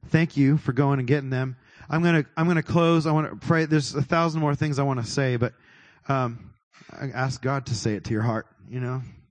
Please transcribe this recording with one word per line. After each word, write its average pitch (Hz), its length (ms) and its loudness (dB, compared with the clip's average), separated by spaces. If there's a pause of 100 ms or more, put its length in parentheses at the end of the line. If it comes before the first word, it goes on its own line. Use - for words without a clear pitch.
thank 160 300 2
you 139 200 4
for 135 160 -2
going 139 260 2
and 123 80 -4
getting 139 220 0
them. 131 260 -4 (340)
I'm 156 120 0
gonna, 170 240 4 (100)
I'm 165 120 0
gonna 165 160 2
close. 165 420 2
I 160 60 0
wanna 151 240 0
pray. 160 300 2
There's 151 280 0
a 143 80 -2
thousand 165 400 0
more 143 140 2
things 143 240 -2
I 143 40 2
wanna 127 220 -2
say, 131 320 0
but, 117 160 -2 (540)
um, 127 440 -4 (400)
I - 180 -10
ask 127 320 -4
God 135 260 -2
to 117 80 -2
say 107 180 -2
it 95 120 -6
to - 60 -6
your 107 120 0
heart, 113 240 -2 (200)
you 127 120 -10
know? 127 220 -6 (300)